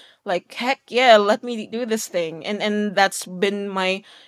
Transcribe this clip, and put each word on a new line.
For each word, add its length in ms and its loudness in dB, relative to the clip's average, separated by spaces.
like, 300 -4
"Heck 340 -4
yeah, 300 6
let 260 2
me 220 -8
do 180 -6
this 240 -4
thing." 380 -6
And, 160 -6
and 340 -2
that's 300 2
been 440 -4
my 340 -2